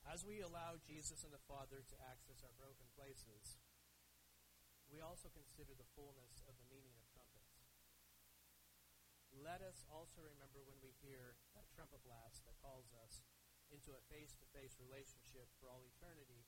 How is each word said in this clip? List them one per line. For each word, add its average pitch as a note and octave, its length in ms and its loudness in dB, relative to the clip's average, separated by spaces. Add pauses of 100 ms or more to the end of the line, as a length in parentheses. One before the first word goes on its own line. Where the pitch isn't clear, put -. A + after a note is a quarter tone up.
As E3 220 8
we G#3 180 8
allow E3+ 400 8
Jesus D#3 400 6
and - 80 4
the C#3 160 -2
Father C3+ 380 4
to - 180 -2
access B2+ 400 -2
our B2+ 160 -2
broken C3 380 -4
places, C3+ 640 0 (1300)
we D3 100 2
also E3 320 4
consider C#3+ 460 -2
the B2 180 -4
fullness C3 540 -2
of A#2+ 80 -4
the B2 100 -6
meaning C3 300 -6
of A#2 160 -8
trumpets. - 560 -10 (1600)
Let D#3 300 6
us F#3 260 4
also E3 340 2
remember C#3 440 -2
when C3+ 180 -4
we B2+ 180 -4
hear B2+ 360 0 (180)
that G#3 160 -4
trumpet D3 320 -2
blast A#2 420 -2
that - 140 -2
calls B2+ 320 0 (140)
us - 180 -2 (480)
into C#3+ 220 0
a C3 180 -2
face-to-face C#3+ 680 0
relationship C3 760 -2
for B2+ 120 -2
all B2+ 160 0
eternity B2+ 640 -4